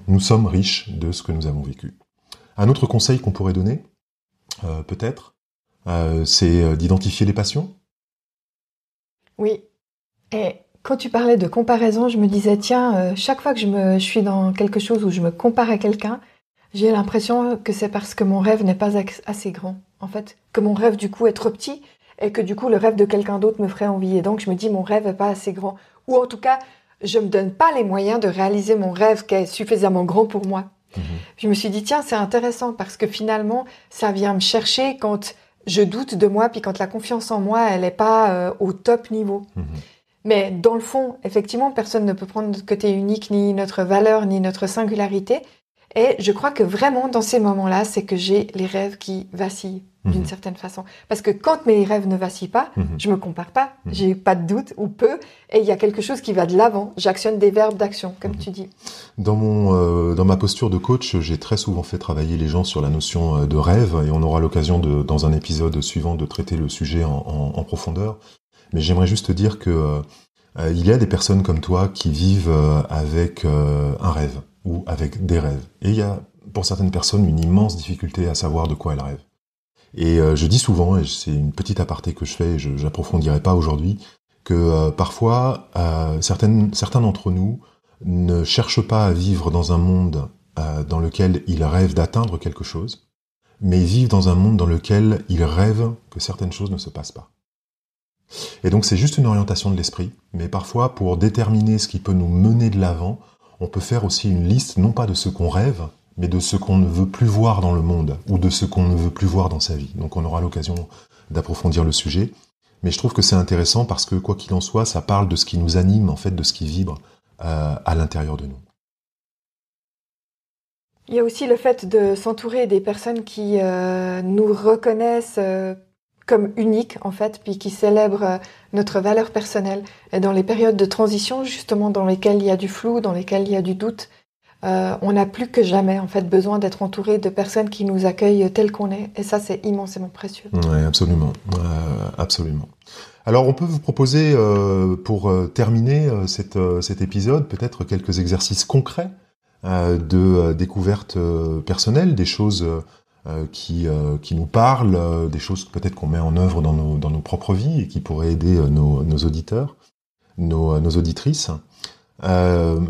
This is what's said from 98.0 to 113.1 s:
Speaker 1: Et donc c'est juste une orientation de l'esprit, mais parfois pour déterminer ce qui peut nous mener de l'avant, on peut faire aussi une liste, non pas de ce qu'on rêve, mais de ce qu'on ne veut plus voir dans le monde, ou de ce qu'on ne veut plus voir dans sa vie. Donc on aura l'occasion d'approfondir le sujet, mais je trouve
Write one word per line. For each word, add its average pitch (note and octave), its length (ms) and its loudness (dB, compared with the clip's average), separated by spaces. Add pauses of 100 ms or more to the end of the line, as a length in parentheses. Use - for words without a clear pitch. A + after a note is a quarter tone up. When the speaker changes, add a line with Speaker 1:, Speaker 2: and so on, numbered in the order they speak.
Speaker 1:
Et F2+ 60 2
donc G#2 140 4
c'est G2+ 120 2
juste C#3+ 220 2
une C3+ 80 4
orientation G2+ 440 0
de F#2+ 60 2
l'esprit, F2+ 340 -6 (220)
mais F2 160 -6
parfois A#2+ 480 -2
pour F2+ 200 0
déterminer G#2+ 600 2
ce G2+ 80 -2
qui F#2+ 140 -8
peut G2+ 120 -2
nous F2+ 140 2
mener A2 440 4
de G2 100 0
l'avant, F2 400 -2 (400)
on A2 80 -4
peut - 100 -8
faire A2+ 260 -2
aussi G2+ 240 -2
une F2+ 200 2
liste, A#2 300 0
non G2 120 4
pas A#2 160 -2
de F#2+ 80 -2
ce F#2 140 -4
qu'on F2 200 -2
rêve, F#2 340 0 (360)
mais F2+ 80 0
de F2+ 140 0
ce - 160 -2
qu'on F#2+ 200 2
ne F#2 120 6
veut F2+ 180 2
plus A2+ 220 0
voir G#2+ 320 2
dans F2+ 120 2
le E2+ 100 2
monde, E2 340 0 (120)
ou G2+ 100 2
de F2+ 120 2
ce - 140 -2
qu'on F#2 180 0
ne F2 140 2
veut E2+ 140 0
plus F#2+ 180 -2
voir F2+ 200 2
dans D#2 120 -4
sa E2+ 160 -2
vie. C#2 180 -10
Donc D#2+ 220 -8
on E2 80 -2
aura E2 160 -2
l'occasion F2 340 -4 (560)
d'approfondir E2 540 0
le D#2+ 80 2
sujet, F#2 400 -2 (500)
mais F#2 80 0
je - 80 -4
trouve - 140 0